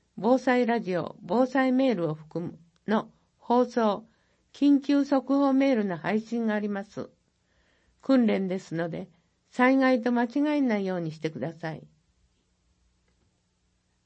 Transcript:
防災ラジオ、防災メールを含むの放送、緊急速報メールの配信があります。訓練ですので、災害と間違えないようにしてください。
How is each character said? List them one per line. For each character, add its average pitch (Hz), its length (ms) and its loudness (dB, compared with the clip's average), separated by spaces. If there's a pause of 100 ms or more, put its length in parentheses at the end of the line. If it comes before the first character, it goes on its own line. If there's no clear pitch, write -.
(180)
防 233 200 2
災 247 300 2
ラ 233 140 0
ジ 180 160 -4
オ、 - 260 -6
防 226 240 0
災 262 240 0
メ 254 220 2
ー - 20 0
ル 170 160 -2
を - 20 -2
含 165 320 -10
む - 140 -12 (280)
の 208 220 0 (300)
放 240 260 2
送、 226 400 0 (480)
緊 285 280 4
急 285 220 2
速 269 320 0
報 277 160 2
メ 269 220 2
ー 247 40 2
ル 214 80 0
の 180 120 -4
配 208 240 -2
信 233 240 -6
が 214 80 0
あ 214 60 -2
り 208 100 -4
ま 196 140 -6
す。 - 260 -12 (920)
訓 254 240 4
練 196 200 0
で 185 120 -4
す 160 160 -12
の 170 120 -4
で、 165 220 -10 (400)
災 254 280 2
害 262 260 2
と 240 80 0
間 240 140 0
違 294 320 -2
え 285 40 0
な 233 160 0
い 196 80 -4
よ 185 120 -4
う 175 40 -4
に 160 100 -6
し 156 60 -14
て 156 140 -6
く 147 80 -14
だ 156 160 -6
さ 160 180 -8
い。 143 140 -16 (2250)